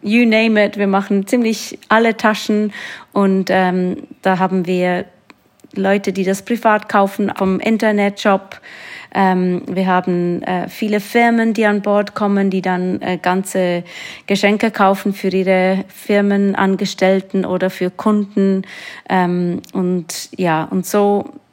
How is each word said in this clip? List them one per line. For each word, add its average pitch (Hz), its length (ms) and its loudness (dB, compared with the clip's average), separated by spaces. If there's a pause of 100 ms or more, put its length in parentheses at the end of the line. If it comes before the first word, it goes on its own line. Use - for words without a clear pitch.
you 226 220 2
name 220 380 4
it. 202 140 -2
Wir 202 80 0
machen 196 400 0
ziemlich 226 540 -2 (100)
alle 226 260 4
Taschen 214 560 0 (420)
und, 190 360 2
ähm, 185 540 0 (180)
da 185 160 0
haben 185 300 0
wir 180 380 -2 (680)
Leute, 196 400 0
die 190 100 -2
das 190 200 -2
privat 220 440 0
kaufen 196 480 0
vom 190 240 0
Internetshop. 208 1000 0 (540)
Ähm, 185 540 2
wir 185 200 -2
haben, 175 560 0
äh, 180 260 -4
viele 208 300 -2
Firmen, 233 540 2
die 220 120 0
an 208 160 2
Bord 202 320 0
kommen, 202 360 0
die 185 120 -2
dann, 185 400 -2
äh, 180 160 -4
ganze 180 680 -2 (440)
Geschenke 202 420 2
kaufen 196 440 2
für 196 160 -2
ihre 185 580 2
Firmenangestellten 196 1600 0
oder 180 240 -2
für 185 200 -4
Kunden. 196 720 0 (460)
Ähm, 180 520 0 (120)
und 180 640 -2
ja, 160 280 0
und 185 200 -4
so 202 460 0 (220)